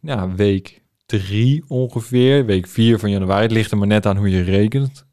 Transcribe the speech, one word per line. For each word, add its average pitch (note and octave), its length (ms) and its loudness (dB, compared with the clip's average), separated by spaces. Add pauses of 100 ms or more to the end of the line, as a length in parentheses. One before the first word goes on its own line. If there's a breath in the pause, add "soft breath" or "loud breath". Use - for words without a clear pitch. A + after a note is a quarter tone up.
ja, G#2+ 300 -6
week G2 520 -2 (220)
drie A2 640 -2
ongeveer. B2+ 800 0
Week F#2+ 220 0
vier A2+ 320 2
van G#2 120 -2
januari. G2 300 0
Het A2+ 100 0
ligt A2 200 -2
er G#2+ 60 -2
maar G2+ 100 0
net G#2 180 0
aan G2 120 0
hoe G2+ 120 0
je F#2 120 2
rekent, A2 720 -2